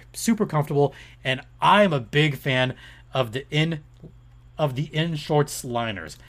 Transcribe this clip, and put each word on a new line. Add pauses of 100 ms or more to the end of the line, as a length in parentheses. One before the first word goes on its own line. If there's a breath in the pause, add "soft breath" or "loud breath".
(140)
super
comfortable, (300 loud breath)
and (200)
I'm
a
big
fan (380 loud breath)
of
the
in, (760)
of
the
in
shorts
liners. (120 loud breath)